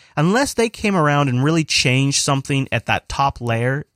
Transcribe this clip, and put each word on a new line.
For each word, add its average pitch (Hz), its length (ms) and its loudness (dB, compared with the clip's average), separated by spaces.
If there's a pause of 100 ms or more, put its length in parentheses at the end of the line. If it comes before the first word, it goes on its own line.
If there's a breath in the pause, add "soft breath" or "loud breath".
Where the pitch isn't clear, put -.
(160 loud breath)
unless 208 380 2
they 233 160 0
came 208 260 -2
around 143 320 2
and 123 160 0
really 160 200 2
changed 135 580 0
something 135 500 -2
at 117 140 -4
that - 240 -2
top 139 320 -2
layer, 120 540 -2